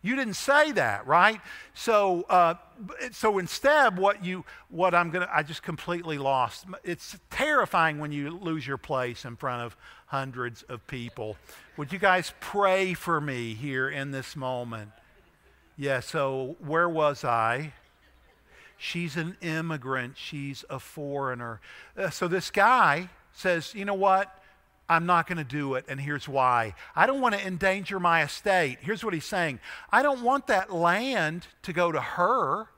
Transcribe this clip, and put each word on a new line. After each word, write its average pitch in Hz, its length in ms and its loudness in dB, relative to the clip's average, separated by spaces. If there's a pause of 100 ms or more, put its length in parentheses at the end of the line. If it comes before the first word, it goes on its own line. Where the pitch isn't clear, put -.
You 226 140 -2
didn't 233 200 -2
say 294 360 4
that, 117 340 0
right?" 185 360 4 (320)
So, 202 560 2
uh, 175 260 6 (560)
so 208 260 0
instead, 247 600 4
what 196 260 2
you, 185 220 -6 (240)
what 175 260 2
I'm 170 160 4
gonna, 175 180 -2
I 156 140 2
just 151 180 -10
completely 170 560 -6
lost. 135 500 -2 (180)
It's 175 320 -10 (120)
terrifying 185 720 2
when 147 140 -6
you 143 160 -4
lose 165 360 -6
your 135 120 -4
place 127 480 -4
in 117 100 -12
front 123 260 -6
of 117 140 -10 (300)
hundreds 127 580 -6
of 123 240 -14
people. 117 480 -10 (400)
Would 143 160 -8
you 190 80 -6
guys 180 400 4
pray 190 540 2
for 165 260 0
me 123 360 -4
here 135 340 -4
in 139 220 -6
this 135 260 -10
moment? 120 560 -8 (840)
Yeah, 139 240 -2
so 135 600 -4
where 165 280 2
was 151 380 0
I? 120 480 0 (1040)
She's 170 380 -6
an 175 240 -4
immigrant. 143 800 -4
She's 139 520 -10
a 131 120 -8
foreigner. 131 800 -6 (360)
Uh, 180 120 -2
so - 180 -4
this 175 240 -2
guy 196 580 6 (220)
says, 175 420 -2
"You 202 120 -8
know 202 80 0
what? 196 500 2 (460)
I'm 165 160 4
not 175 220 4
gonna 165 180 -4
do 139 300 -4
it, 131 120 -6
and 139 140 -8
here's 147 260 -6
why. 123 480 2 (180)
I 165 120 6
don't 269 160 0
wanna 214 160 2
endanger 190 640 -2
my 170 200 4
estate." 156 600 0
Here's 170 200 -6
what 214 120 -4
he's 160 120 -6
saying. 165 360 -4 (320)
"I 233 80 6
don't 269 220 2
want 269 240 0
that 196 260 2
land 175 760 0 (160)
to - 80 -8
go 170 220 2
to 139 80 0
her. 185 640 0 (100)